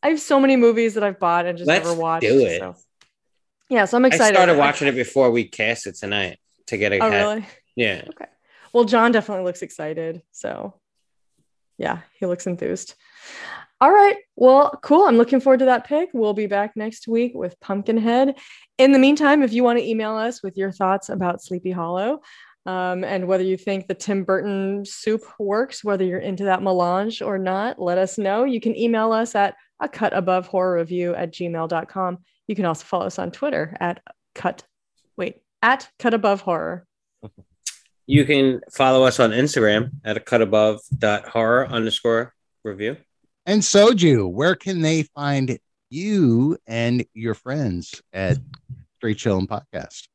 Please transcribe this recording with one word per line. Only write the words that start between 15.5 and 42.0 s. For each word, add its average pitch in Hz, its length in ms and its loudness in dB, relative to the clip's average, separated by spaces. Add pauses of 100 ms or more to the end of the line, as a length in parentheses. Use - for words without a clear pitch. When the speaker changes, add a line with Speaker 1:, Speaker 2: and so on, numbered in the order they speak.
Speaker 1:
to 262 60 2
that 247 200 2
pick. 320 280 -2
We'll 214 200 0
be 208 140 -4
back 202 280 -4
next 220 320 -10
week 233 280 -2
with - 240 -10
Pumpkinhead. 226 760 0 (420)
In 269 140 6
the 269 80 8
meantime, 294 440 4
if 240 100 0
you 240 100 2
wanna 240 180 2
email 220 340 -4
us 226 280 -6
with 190 140 -10
your 190 140 -4
thoughts 190 380 -4
about 185 340 -4
Sleepy 185 280 -10
Hollow, 185 500 -6 (440)
um, 185 380 -6
and 185 240 -6
whether 185 160 0
you 190 140 -2
think 190 300 -6
the 196 60 -4
Tim 196 300 -4
Burton 196 640 -4
soup 220 360 -6 (180)
works, 208 440 -4
whether 196 200 -2
you're 185 160 -4
into 190 260 -8
that 185 180 0
melange 185 580 -2
or 208 160 -6
not, 190 420 -4
let 175 180 -2
us 190 200 -2
know. 208 280 -2
You 254 160 -2
can 226 160 -4
email 226 340 0
us 226 240 -2
at 202 200 0 (240)
a 302 80 -6
cut - 300 -2
above 185 300 -2
horror 185 320 -2
review 175 340 -4
at 170 180 -6
gmail 165 380 -6
dot 160 180 -4
com. 185 300 -6 (300)
You 214 80 -6
can 190 100 -2
also 160 180 -4
follow 190 220 -4
us 190 140 -8
on 180 100 -6
Twitter 175 500 -6
at 175 220 -6 (320)
cut, - 300 -6 (540)
wait, - 240 -10 (200)
at 254 260 0 (120)
cut 233 160 0
above 202 260 0
horror. 180 460 -6 (1200)
Speaker 2:
You 139 180 4
can 135 360 2 (100)
follow 131 320 4
us 127 160 2
on 113 120 4
Instagram 117 600 0 (140)
at 110 120 -6
a - 20 -8
cut 117 220 0
above 107 380 2 (180)
dot 104 300 -2
horror 117 400 0
underscore 117 680 -4 (300)